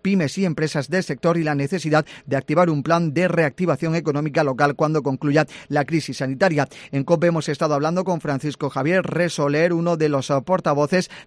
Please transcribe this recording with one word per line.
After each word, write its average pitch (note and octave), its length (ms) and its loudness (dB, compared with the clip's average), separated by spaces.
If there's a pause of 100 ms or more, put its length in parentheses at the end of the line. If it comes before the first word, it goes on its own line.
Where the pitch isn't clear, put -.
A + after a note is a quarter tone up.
pymes F#3 380 0
y F#3+ 80 2
empresas D3+ 420 -2
del F3 140 0
sector E3 340 0
y E3 80 0
la D3+ 100 0
necesidad D3+ 520 0 (180)
de C3+ 100 -2
activar D#3 360 2
un D3 120 0
plan E3 300 0
de F3 160 2
reactivación D#3+ 640 0
económica D3+ 480 0
local C#3+ 320 2
cuando D#3 280 0
concluya C#3+ 420 0 (240)
la C#3+ 160 2
crisis D3+ 320 -2
sanitaria. C#3 500 0 (260)
En C#3 120 -2
cope E3+ 220 2
hemos E3 240 0
estado D3+ 240 -2
hablando E3 300 -2
con F3 180 -2
Francisco C#3+ 480 -4
Javier E3 320 0
Resoler, E3 720 0
uno E3+ 240 0
de D3+ 100 2
los, C#3 220 0
eh, C#3 100 2
portavoces E3 720 0 (160)